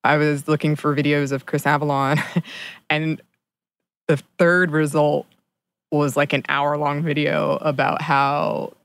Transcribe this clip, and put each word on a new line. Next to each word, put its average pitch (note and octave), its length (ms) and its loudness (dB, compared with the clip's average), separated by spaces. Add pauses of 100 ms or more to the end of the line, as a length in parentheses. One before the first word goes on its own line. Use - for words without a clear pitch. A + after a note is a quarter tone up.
I D3 160 2
was D3 280 0
looking D3+ 300 2
for D3+ 180 0
videos C#3+ 380 0
of C3+ 140 -6
Chris C#3+ 200 -2
Avalon, C#3+ 520 2 (360)
<laughs> - 360 -14
and D#3 320 -2 (880)
the D3 100 2 (200)
third F3 340 4
result D3+ 540 0 (640)
was, D3 280 0
like, C#3+ 160 0
an C3+ 160 0
hour-long D3 520 0
video D3 600 0
about C#3+ 400 0
how C#3+ 720 0 (100)